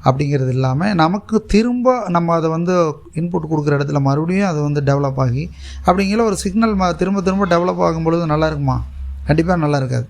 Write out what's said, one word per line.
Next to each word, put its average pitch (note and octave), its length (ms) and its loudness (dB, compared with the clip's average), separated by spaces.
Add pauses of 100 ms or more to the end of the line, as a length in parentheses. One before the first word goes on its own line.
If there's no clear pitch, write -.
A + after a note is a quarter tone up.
அப்படிங்கிறது C3+ 440 0
இல்லாம, C3 460 0
நமக்கு G3+ 500 0
திரும்ப B3 640 2
நம்ம E3+ 260 2
அதை E3 160 0
வந்து E3+ 380 0 (260)
இன்புட் E3 360 -4
கொடுக்குற D3 300 0
இடத்துல C#3+ 200 0
மறுபடியும் E3 480 0
அது D3+ 140 -2
வந்து D3 180 0
டெவலப் C#3 400 0
ஆகி C3 300 0 (360)
அப்படிங்கிற G3 340 2
ஒரு G#3+ 160 2
சிக்னல் G#3 400 0
ம-, F3+ 180 2
திரும்ப F#3+ 260 0
திரும்ப F#3+ 260 0
டெவலப் F3 380 2
ஆகும் E3 180 0
பொழுது E3 240 0
நல்லா D#3 200 0
இருக்குமா? C#3+ 380 -2 (420)
கண்டிப்பா E3 300 2
நல்லா D3 200 0
இருக்காது. B2+ 340 -2